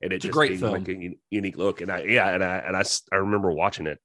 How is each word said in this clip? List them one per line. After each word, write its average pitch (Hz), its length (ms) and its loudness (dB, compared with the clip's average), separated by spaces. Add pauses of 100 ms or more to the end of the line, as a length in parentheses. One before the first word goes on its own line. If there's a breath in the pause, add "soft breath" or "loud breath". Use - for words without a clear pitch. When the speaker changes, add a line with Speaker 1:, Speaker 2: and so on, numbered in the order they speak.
Speaker 1:
and 92 100 -2
it 95 60 -2
Speaker 2:
It's - 80 -6
a - 20 -2
Speaker 1:
just - 80 -2
Speaker 2:
great 151 140 6
Speaker 1:
being, 92 100 -2
Speaker 2:
film. 107 140 0
Speaker 1:
like, 95 160 -4
a - 20 -2
un-, 90 240 -8 (140)
unique 98 280 -2
look. 95 220 0
And 87 100 -8
I, 90 140 -4
yeah, 101 280 4
and 92 120 2
I, 92 140 -2
and 92 180 -4
I 92 60 2
s-, - 220 -2 (100)
I - 20 4
remember 98 380 2
watching 80 340 0
it, 73 180 -4